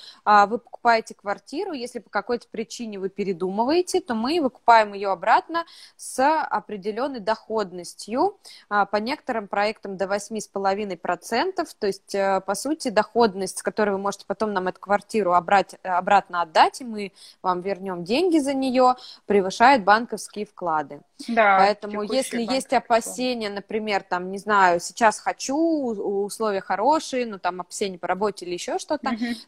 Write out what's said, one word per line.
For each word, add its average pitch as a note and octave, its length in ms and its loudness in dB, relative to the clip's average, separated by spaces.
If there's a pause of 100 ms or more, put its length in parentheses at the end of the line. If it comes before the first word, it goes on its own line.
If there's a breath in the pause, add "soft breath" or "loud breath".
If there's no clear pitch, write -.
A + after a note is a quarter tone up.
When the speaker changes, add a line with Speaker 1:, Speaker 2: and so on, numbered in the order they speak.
(240 loud breath)
Speaker 1:
а, G#3 220 8
вы A3 120 -2
покупаете A3+ 560 0
квартиру, C#4 580 -8
если A#3+ 280 -10
по - 100 -20
какой-то A#3 400 -4
причине G#3+ 500 -10
вы F#3+ 80 -4
передумываете, G3+ 920 -2
то B3+ 140 -6
мы B3+ 260 -2
выкупаем A3+ 540 4
её G3 180 -4
обратно D#4 520 0 (320 loud breath)
с - 240 -8 (220)
определённой G#3+ 800 -6
доходностью, G#3+ 1160 -4 (300 loud breath)
а, G3+ 180 2
по G#3 120 -2
некоторым A3+ 500 -6
проектам G3+ 480 -4
до F#3+ 100 -2
восьми G#3 340 -4
с - 80 -10
половиной G3 480 -2
процентов. C#4+ 800 -4
То - 140 -4
есть, - 260 -8
э, G3 320 0
по G3+ 80 -2
сути, C#4 360 -4
доходность, G3 680 0
с - 40 -12
которой G#3 300 -2
вы F#3+ 60 -2
можете G3 300 -6
потом G#3 240 -2
нам F#3 160 -2
эту - 120 -8
квартиру G3+ 540 0
обрать-, F3+ 480 4
обратно F3+ 600 2
отдать, E3+ 400 4
и - 20 -14
мы G#3 280 -8 (300 loud breath)
вам F3+ 200 0
вернём F#3 420 -6
деньги D#4+ 340 2
за C#4 160 -2
неё, B3+ 400 4 (320 loud breath)
превышает G3+ 580 4
банковские G#3 640 0
вклады. D3+ 540 -6 (280)
Speaker 2:
Да, A3 280 4
Speaker 1:
Поэтому, G#3 460 2
Speaker 2:
текущие G#3 160 -2
Speaker 1:
если B3+ 240 -4
есть B3+ 300 -4
Speaker 2:
банковские A#3+ 80 4
вклады. - 200 0
Speaker 1:
опасения, A#3+ 500 -4
например, G3+ 520 -4
там, F#3 280 -4
не G3 80 -8
знаю, F#3+ 420 4
сейчас - 400 2
хочу, - 360 -4
у-, B3 680 -2
условия G3+ 360 -4
хорошие, B3 640 0
ну, G#3 120 -10
там, F3+ 220 -4
опасения F#3 380 -6
по F3 100 -10
работе F#3+ 380 -2
или F3+ 80 -6
ещё C4 240 -6
что-то, C#4 340 -6
Speaker 2:
Мгм. A#3 220 -4 (140)